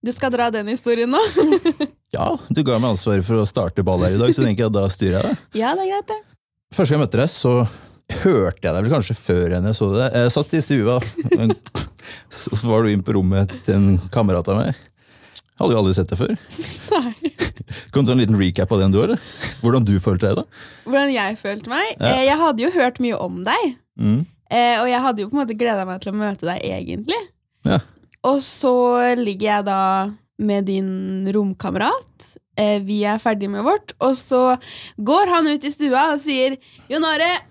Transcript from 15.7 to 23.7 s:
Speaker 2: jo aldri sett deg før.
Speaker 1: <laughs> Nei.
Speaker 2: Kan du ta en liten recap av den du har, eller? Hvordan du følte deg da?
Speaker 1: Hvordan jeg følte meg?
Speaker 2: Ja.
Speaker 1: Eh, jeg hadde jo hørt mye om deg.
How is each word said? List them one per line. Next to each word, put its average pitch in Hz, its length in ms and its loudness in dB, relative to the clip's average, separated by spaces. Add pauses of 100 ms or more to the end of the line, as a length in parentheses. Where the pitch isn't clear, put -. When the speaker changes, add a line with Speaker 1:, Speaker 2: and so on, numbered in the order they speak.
Speaker 2:
jo 110 80 2
aldri 95 160 2
sett 90 120 0
deg 92 120 -4
før. 214 140 -2 (300)
Speaker 1:
<laughs> - 280 -6
Nei. 269 380 -4 (580)
Speaker 2:
Kan 139 120 2
du 123 80 2
ta 127 40 2
en 127 80 4
liten 107 160 2
recap 92 320 0
av 107 80 2
den 95 160 4
du 101 40 4
har, 180 120 2
eller? - 160 -4 (320)
Hvordan 120 280 2
du 101 120 4
følte 95 320 0
deg - 80 0
da? - 80 -8 (400)
Speaker 1:
Hvordan 277 260 2
jeg 214 260 -2
følte 208 320 -8
meg? 381 280 -2
Speaker 2:
Ja. - 160 2
Speaker 1:
Eh, 262 120 2
jeg 294 120 2
hadde 285 240 2
jo 330 100 0
hørt 254 300 0
mye 233 160 -2
om 180 240 -8
deg. 254 320 0 (260)